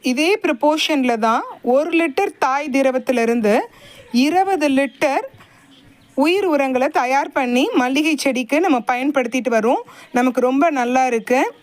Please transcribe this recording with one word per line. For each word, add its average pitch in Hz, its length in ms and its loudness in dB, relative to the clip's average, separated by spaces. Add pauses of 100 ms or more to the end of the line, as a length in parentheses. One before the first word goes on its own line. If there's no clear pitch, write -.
இதே 302 220 0 (140)
ப்ரொபோர்ஷன்ல 294 680 0 (140)
தான் 240 160 0 (300)
ஒரு 302 260 2
லிட்டர் 330 320 -2 (120)
தாய் 277 300 -2
திரவத்திலிருந்து 240 800 0 (720)
இருபது 349 420 0 (120)
லிட்டர் 285 440 -2 (1000)
உயிர் 381 300 2
உரங்களை 269 340 0 (120)
தயார் 269 380 0
பண்ணி 247 260 0 (180)
மல்லிகை 285 320 0 (120)
செடிக்கு 254 400 -2
நம்ம 302 120 2 (120)
பயன்படுத்திட்டு 254 680 -2
வரோம். 240 260 0 (360)
நமக்கு 247 320 0
ரொம்ப 277 160 2 (140)
நல்லா 247 320 0
இருக்கு. 240 280 0 (240)